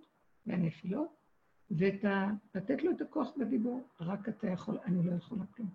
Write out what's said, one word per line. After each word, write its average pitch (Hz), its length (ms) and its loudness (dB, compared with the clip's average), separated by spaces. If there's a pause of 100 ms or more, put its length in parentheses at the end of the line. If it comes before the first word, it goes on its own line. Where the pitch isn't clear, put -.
(460)
והנפילות, 185 640 0 (640)
ואת 196 340 2
ה-, 196 260 2 (240)
לתת 277 280 0
לו 349 80 4
את - 100 -2
הכוח - 360 -2
בדיבור. 247 440 0 (180)
רק 196 300 -4
אתה 214 180 -4
יכול, - 380 -2
אני 175 180 4
לא 180 80 2
יכולה 185 340 -2
כלום, 208 300 -6